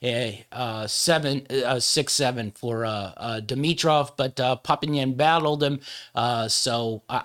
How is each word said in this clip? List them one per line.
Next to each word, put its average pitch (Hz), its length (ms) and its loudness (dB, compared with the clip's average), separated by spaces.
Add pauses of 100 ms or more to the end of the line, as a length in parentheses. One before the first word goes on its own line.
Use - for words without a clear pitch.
a, 117 500 -2
uh, 110 360 -6
seven, 143 640 0
uh, 127 280 0
six - 340 0
seven 127 360 0
for, 117 340 -4
uh, 104 320 -4
uh, 113 260 -6
Dimitrov, 147 760 2
but, 135 220 -2
uh, 127 220 2
Popyrin 143 540 0
battled 151 460 4
him. 143 200 0 (340)
Uh, 117 320 0
so 117 600 0
I, 131 180 -2